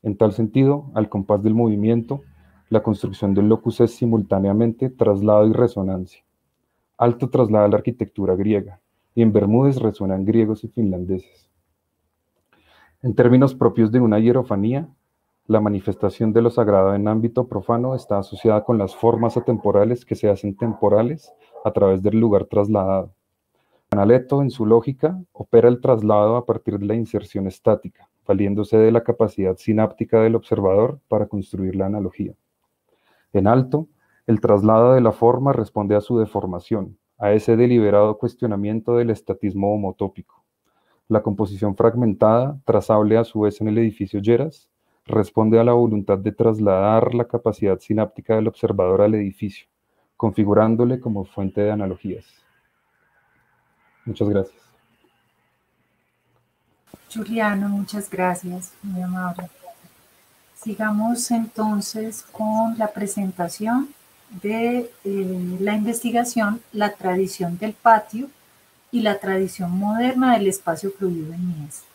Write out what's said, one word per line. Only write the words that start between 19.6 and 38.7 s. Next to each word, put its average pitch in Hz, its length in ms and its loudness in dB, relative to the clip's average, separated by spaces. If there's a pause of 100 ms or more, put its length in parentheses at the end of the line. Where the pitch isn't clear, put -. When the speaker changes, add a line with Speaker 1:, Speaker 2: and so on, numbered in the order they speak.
Speaker 1:
que - 100 -6
se - 140 -2
hacen 101 280 -2
temporales 113 760 -2 (320)
a 107 80 -2
través 95 300 2
del 104 180 2
lugar 101 240 2
trasladado. 95 680 0 (760)
Analetto, 127 520 2
en 131 80 0
su 113 140 -6
lógica, 135 560 0 (120)
opera 117 360 4
el 123 120 2
traslado 107 560 2
a 120 100 -4
partir 104 320 -4
de 101 80 -6
la 107 80 -2
inserción 101 540 -6
estática, - 600 -2 (180)
valiéndose 101 520 0
de 110 140 6
la 113 100 2
capacidad 101 540 -2
sináptica 110 640 0
del 113 160 2
observador 107 720 0
para 107 180 0
construir 95 480 -8
la 95 120 -2
analogía. 98 480 -6 (960)
En 101 160 2
Aalto, 131 400 2 (400)
el 110 120 2
traslado 110 520 4
de 131 80 4
la 113 100 4
forma 123 420 2
responde 104 440 -2
a 104 40 2
su 120 180 -2
deformación, 95 800 -6 (220)
a 104 140 0
ese 110 240 2
deliberado 107 600 4
cuestionamiento 110 800 -4